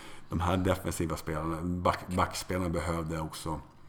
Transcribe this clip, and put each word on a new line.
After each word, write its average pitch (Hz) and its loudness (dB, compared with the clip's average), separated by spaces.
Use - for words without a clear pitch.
de 82 0
här 87 4
defensiva 87 2
spelarna, 80 -2
back-, 90 0
backspelarna 90 0
behövde 82 0
också, 78 -4